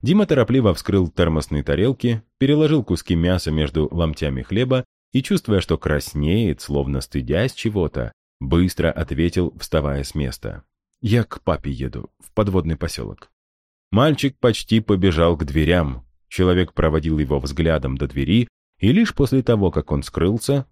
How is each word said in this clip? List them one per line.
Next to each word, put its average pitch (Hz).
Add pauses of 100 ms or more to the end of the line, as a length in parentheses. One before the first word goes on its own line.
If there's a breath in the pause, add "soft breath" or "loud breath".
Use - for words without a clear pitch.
Дима 190
торопливо 123
вскрыл 92
термосные 78
тарелки, 113 (160)
переложил 147
куски 87
мяса 85
между 76
ломтями 76
хлеба 127 (260)
и, 135
чувствуя, 202
что 82
краснеет, 76
словно 69
стыдясь 71
чего-то, 78 (320)
быстро 82
ответил, 82
вставая 71
с -
места: 58 (380)
«Я 113
к -
папе 73
еду, 64
в -
подводный 92
поселок». 60 (600)
Мальчик 139
почти 113
побежал 87
к 76
дверям. 73 (220)
Человек 90
проводил 78
его 71
взглядом 69
до 69
двери 82 (320)
и 101
лишь 208
после 131
того, 101
как -
он 71
скрылся 117